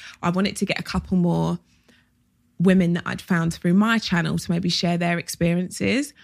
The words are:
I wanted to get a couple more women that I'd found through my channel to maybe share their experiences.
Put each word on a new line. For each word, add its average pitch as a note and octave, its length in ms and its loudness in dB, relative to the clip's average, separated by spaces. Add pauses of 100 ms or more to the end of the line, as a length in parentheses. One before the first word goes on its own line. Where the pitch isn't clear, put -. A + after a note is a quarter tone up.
(220)
I - 60 0
wanted F#3 280 0
to - 100 -4
get - 120 -4
a - 40 -6
couple - 340 -4
more E3+ 420 2 (1000)
women F3+ 360 4
that E3+ 120 -4
I'd F3+ 160 -6
found E3+ 320 0
through F3 200 0
my A3 240 4
channel E3+ 380 0
to - 140 -4
maybe F3 180 -2
share F3 300 0
their E3+ 200 0
experiences. F3+ 920 -2 (120)